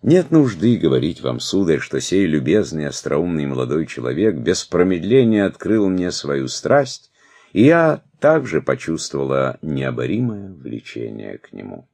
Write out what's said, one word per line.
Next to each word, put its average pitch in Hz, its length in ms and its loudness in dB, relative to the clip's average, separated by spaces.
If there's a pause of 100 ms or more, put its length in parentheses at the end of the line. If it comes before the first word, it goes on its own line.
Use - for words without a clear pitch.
Нет 160 280 4
нужды 120 460 4
говорить 71 460 0
вам, 62 180 -4
сударь, 82 400 0
что - 200 -4
сей 95 260 2
любезный, 76 600 0
остроумный 76 600 -2
молодой 67 400 -2
человек 71 500 -2
без 76 280 -2
промедления 98 800 2
открыл 98 440 0
мне 92 240 -2
свою 71 340 -4
страсть, - 640 -2 (420)
и 107 120 4
я 160 400 4 (160)
также 135 420 2
почувствовала 67 1000 -2
необоримое 78 920 -4
влечение 57 840 -12
к - 140 -20
нему. 50 420 -16